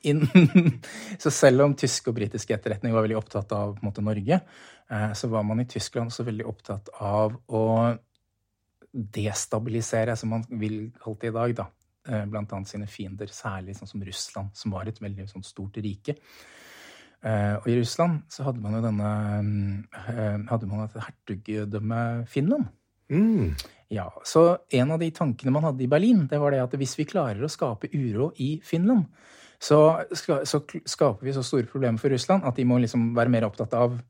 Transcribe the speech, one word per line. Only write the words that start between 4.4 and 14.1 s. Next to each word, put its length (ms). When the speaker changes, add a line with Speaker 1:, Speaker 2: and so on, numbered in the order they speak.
Speaker 1:
eh, 240
så 200
var 140
man 140
i 100
Tyskland 420
også 180
veldig 180
opptatt 440
av 320
å 120
destabilisere, 1200
som 160
man 140
vil 300
kalle 180
det 140
i 20
dag, 240
da. 120
Eh, 240
blant 240
annet 160
sine 160
fiender, 480
særlig 400
sånn 160
som 160
Russland, 480